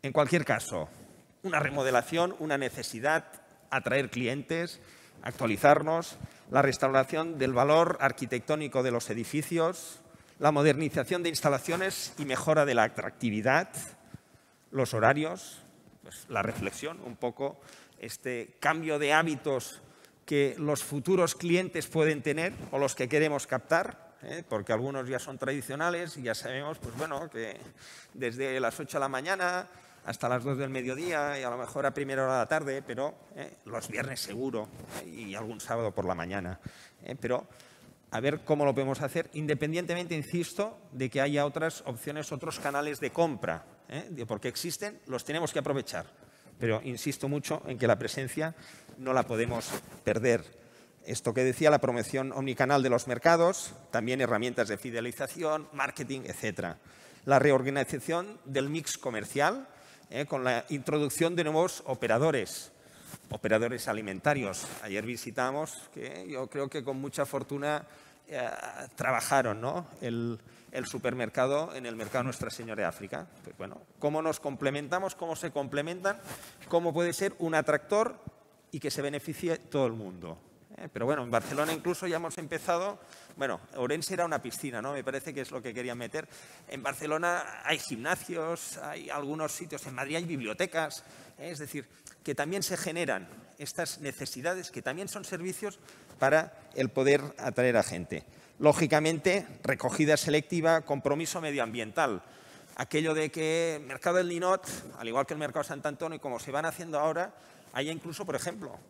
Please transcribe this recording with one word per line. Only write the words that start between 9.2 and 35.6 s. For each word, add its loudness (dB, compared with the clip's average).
la 6
modernización 4
de 2
instalaciones 0
y -2
mejora 4
de 4
la 8
atractividad, 2
los 0
horarios, 2
pues, -16
la 0
reflexión, -4
un -12
poco -4
este -8
cambio 2
de 4
hábitos 2
que 2
los 0
futuros 2
clientes 0
pueden 4
tener 0
o 0
los 2
que -2
queremos 4
captar, 0
¿eh? -10
Porque 0
algunos -2
ya -2
son -10
tradicionales -4
y -10
ya -2
sabemos, -6
pues, -10
bueno, -6
que -8
desde -2
las 0
ocho -6
de 2
la 0
mañana -2
hasta -2
las 2
dos 0
del -2
mediodía -2
y -6
a -2
lo -6
mejor -4
a 4
primera 0
hora 4
de 4
la 4
tarde, 0
pero, -4
¿eh? -12
los -6
viernes -4
seguro, -4
¿eh? -14
y -10
algún -6